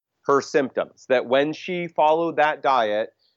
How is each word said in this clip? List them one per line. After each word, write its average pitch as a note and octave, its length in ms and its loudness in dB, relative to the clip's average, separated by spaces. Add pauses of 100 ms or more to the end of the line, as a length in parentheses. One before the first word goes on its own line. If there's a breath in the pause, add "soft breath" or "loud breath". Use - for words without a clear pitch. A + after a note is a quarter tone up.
(260)
her C#3 160 2
symptoms, - 680 -4
that B2 180 0
when C#3 260 0
she F3 340 -8
followed D#3+ 500 0
that D3 260 0
diet, A2+ 500 0 (240)